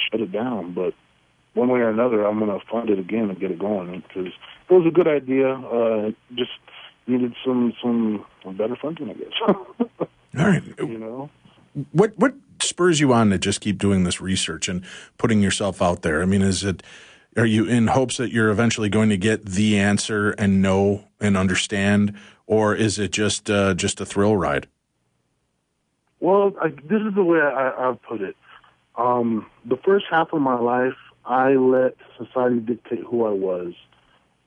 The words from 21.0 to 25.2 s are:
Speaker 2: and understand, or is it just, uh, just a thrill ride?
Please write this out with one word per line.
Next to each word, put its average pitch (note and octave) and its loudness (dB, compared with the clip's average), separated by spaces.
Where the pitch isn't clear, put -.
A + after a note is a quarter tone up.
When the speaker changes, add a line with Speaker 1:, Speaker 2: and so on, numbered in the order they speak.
Speaker 2:
and G2+ 2
understand, G2+ 0
or G#2+ 2
is F#2+ 0
it F#2+ -4
just, G#2+ -2
uh, G2 2
just F#2+ -4
a G2 -8
thrill G#2 2
ride? D2 -2